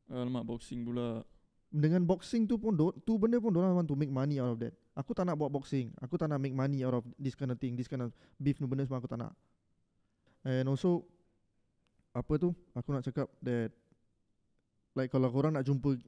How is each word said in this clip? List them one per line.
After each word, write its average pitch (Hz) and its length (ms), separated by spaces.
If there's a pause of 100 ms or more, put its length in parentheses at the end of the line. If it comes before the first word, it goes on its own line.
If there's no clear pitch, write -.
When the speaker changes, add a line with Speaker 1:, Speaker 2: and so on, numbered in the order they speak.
Speaker 1:
Alamak, 123 400
boxing 117 400
pula. 120 400 (480)
Speaker 2:
Dengan 160 320
boxing 190 400
tu 214 160
pun, 214 160
do-, 160 160 (160)
tu 226 80
benda 233 240
pun 226 100
dorang 180 220
want 175 160
to 143 80
make 143 160
money 139 240
out 123 160
of 113 80
that. 117 160 (160)
Aku - 240
tak 185 80
nak 175 100
buat 151 140
boxing. 139 480
Aku 135 240
tak 156 80
nak 147 100
make 135 140
money 135 320
out 123 160
of 117 40 (120)
this 135 160
kind 135 160
of 123 80
thing. 123 160
This 120 160
kind 127 160
of 117 80 (240)
beef 143 240
ni 139 80
benda 135 160
semua 127 160
aku 123 80
tak 120 100
nak. 113 140 (1120)
And 131 240
also, 175 400 (1040)
apa 120 240
tu, 175 160 (240)
aku 120 160
nak 131 100
cakap 135 300 (100)
that, 117 300 (1200)
like, 131 160
kalau 127 240
korang 147 240
nak 135 80
jumpa, 135 320 (120)